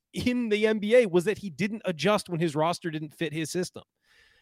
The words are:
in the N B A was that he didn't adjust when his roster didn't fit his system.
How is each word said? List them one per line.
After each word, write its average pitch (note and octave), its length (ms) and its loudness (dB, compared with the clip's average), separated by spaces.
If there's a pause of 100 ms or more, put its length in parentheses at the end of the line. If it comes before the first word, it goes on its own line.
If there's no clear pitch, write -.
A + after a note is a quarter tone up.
(140)
in B3 340 -2
the G#3 180 2
N A3 140 2
B G#3 160 2
A B3 100 8
was E3+ 200 2
that G3+ 140 -2
he G3+ 100 -10
didn't G3 340 -4
adjust F#3 460 0
when E3+ 100 -2
his D#3+ 160 0
roster E3 340 0
didn't D3+ 240 -6
fit D3+ 200 -4
his D#3 180 -6
system. E3+ 320 -6 (580)